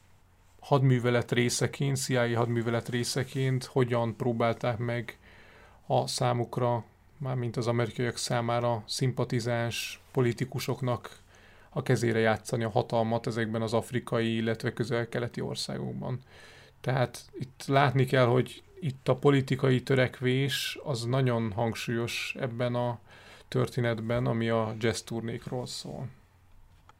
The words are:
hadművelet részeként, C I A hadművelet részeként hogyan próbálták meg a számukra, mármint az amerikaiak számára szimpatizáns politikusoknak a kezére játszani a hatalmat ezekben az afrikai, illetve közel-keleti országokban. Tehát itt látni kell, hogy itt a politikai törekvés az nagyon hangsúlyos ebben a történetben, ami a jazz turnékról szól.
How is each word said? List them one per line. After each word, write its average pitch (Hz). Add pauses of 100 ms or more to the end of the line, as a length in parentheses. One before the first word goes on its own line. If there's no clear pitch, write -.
(600)
hadművelet 123
részeként, 123
C 131
I 131
A 120
hadművelet 117
részeként 131
hogyan 120
próbálták 117
meg 120 (680)
a 131
számukra, 120 (340)
mármint 127
az 120
amerikaiak 120
számára 120
szimpatizáns 120 (120)
politikusoknak 123 (500)
a -
kezére 117
játszani 113
a 113
hatalmat 117
ezekben 113
az 110
afrikai, 113
illetve 113
közel-keleti 120
országokban. 131 (600)
Tehát 127 (140)
itt -
látni 135
kell, 131
hogy 123 (180)
itt -
a 131
politikai 135
törekvés 127
az 117
nagyon 120
hangsúlyos 117
ebben 120
a 120 (500)
történetben, 120
ami 113
a 113
jazz 110
turnékról 117
szól. - (920)